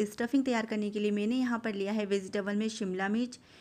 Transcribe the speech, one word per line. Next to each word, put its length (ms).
स्टफिंग 440
तैयार 200
करने 240
के 100
लिए 120
मैंने 240
यहाँ 240
पर 140
लिया 200
है 120
वेजिटेबल 500
में 140
शिमला 400
मिर्च, 300